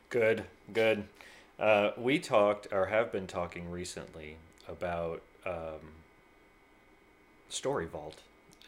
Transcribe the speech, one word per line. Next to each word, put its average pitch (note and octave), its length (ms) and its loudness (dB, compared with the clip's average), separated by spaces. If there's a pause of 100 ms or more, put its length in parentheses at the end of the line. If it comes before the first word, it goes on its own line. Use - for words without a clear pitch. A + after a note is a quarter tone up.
(100)
Good, A2 340 4 (280)
good. A2 320 4 (540)
Uh, G#2 380 6
we B2+ 220 2
talked, G#2 520 4
or F#2+ 160 2
have A2 240 2
been F#2+ 160 -4
talking F2 440 -6
recently, E2 680 -10 (320)
about, E2+ 540 -4 (240)
um, E2 340 -8 (1700)
Story C3 380 -4
Vault D#2 340 -12 (480)